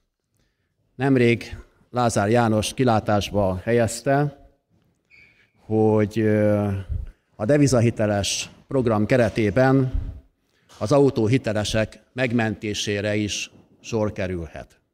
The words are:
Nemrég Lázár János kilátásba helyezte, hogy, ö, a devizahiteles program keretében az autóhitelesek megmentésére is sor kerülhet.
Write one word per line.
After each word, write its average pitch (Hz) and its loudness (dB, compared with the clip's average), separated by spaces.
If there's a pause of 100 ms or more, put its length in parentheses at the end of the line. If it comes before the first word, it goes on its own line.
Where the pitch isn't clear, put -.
(960)
Nemrég 123 2 (320)
Lázár 113 0
János 110 2
kilátásba 104 0
helyezte, 139 -2 (1160)
hogy, 107 2
ö, 104 2 (680)
a 104 -8
devizahiteles 113 0 (180)
program 117 -2
keretében 127 2 (800)
az 107 -2
autóhitelesek 110 0 (100)
megmentésére 107 -2
is 104 -6 (280)
sor 107 -4
kerülhet. 87 -10 (140)